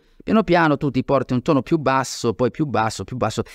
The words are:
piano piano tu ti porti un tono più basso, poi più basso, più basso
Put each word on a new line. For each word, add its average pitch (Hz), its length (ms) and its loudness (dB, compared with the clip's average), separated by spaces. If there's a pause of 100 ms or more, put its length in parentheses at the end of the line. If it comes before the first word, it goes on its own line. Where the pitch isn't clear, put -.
(240)
piano 214 180 4
piano 165 340 4
tu 143 140 -2
ti 127 140 0
porti 135 280 0
un 123 100 0
tono 139 200 2
più 170 160 0
basso, 131 560 -2
poi 123 160 0
più 156 160 -4
basso, 110 380 -2
più 127 120 -12
basso 110 280 -2 (100)